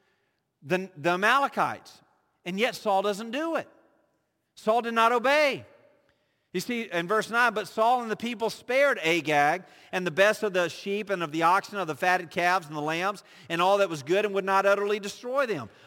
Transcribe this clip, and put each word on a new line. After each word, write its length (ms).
the, 340
the 140
Amalekites. 840
And 140
yet 160
Saul 280
doesn't 280
do 260
it. 120
Saul 280
did 120
not 160
obey. 540
You 80
see, 220
in 260
verse 220
nine, 220
"But 140
Saul 360
and 80
the 60
people 320
spared 540
Agag 600
and 160
the 60
best 320
of 80
the 160
sheep 420
and 100
of 120
the 100
oxen, 360
of 100
the 80
fatted 340
calves 380
and 80
the 40
lambs, 440
and 120
all 180
that 120
was 140
good, 200
and 100
would 100
not 200
utterly 360
destroy 460
them. 220